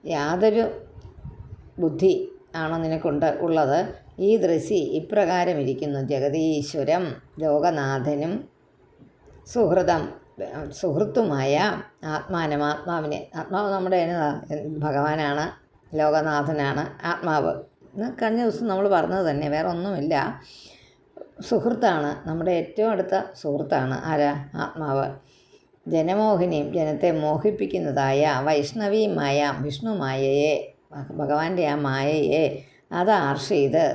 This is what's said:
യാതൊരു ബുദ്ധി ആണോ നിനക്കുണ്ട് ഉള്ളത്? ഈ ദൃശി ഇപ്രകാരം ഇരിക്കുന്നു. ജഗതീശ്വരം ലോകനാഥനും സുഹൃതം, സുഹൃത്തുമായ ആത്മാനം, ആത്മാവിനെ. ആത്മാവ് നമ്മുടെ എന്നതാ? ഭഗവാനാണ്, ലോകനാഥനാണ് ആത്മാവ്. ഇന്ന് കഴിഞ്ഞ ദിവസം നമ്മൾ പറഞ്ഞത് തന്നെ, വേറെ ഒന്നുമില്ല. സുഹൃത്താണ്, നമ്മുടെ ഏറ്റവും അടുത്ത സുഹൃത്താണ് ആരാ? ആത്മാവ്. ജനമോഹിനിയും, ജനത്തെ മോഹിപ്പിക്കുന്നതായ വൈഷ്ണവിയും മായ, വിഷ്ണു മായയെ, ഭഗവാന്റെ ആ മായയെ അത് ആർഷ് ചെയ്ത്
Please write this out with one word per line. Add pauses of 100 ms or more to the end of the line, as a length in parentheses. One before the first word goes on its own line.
യാതൊരു (1120)
ബുദ്ധി (240)
ആണോ
നിനക്കുണ്ട്
ഉള്ളത്? (240)
ഈ
ദൃശി
ഇപ്രകാരം
ഇരിക്കുന്നു.
ജഗതീശ്വരം (240)
ലോകനാഥനും (1000)
സുഹൃതം, (640)
സുഹൃത്തുമായ (220)
ആത്മാനം,
ആത്മാവിനെ. (100)
ആത്മാവ്
നമ്മുടെ
എന്നതാ? (380)
ഭഗവാനാണ്, (300)
ലോകനാഥനാണ്
ആത്മാവ്. (420)
ഇന്ന്
കഴിഞ്ഞ
ദിവസം
നമ്മൾ
പറഞ്ഞത്
തന്നെ,
വേറെ
ഒന്നുമില്ല. (1000)
സുഹൃത്താണ്,
നമ്മുടെ
ഏറ്റവും
അടുത്ത (140)
സുഹൃത്താണ്
ആരാ?
ആത്മാവ്. (800)
ജനമോഹിനിയും,
ജനത്തെ
മോഹിപ്പിക്കുന്നതായ
വൈഷ്ണവിയും
മായ,
വിഷ്ണു
മായയെ, (360)
ഭഗവാന്റെ
ആ
മായയെ (280)
അത്
ആർഷ്
ചെയ്ത്